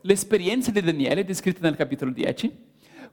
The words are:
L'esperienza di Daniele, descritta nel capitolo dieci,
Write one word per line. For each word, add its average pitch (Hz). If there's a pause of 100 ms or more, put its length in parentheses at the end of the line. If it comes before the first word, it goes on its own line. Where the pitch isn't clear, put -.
L'esperienza 202
di 202
Daniele, 160
descritta 185
nel 160
capitolo 135
dieci, - (460)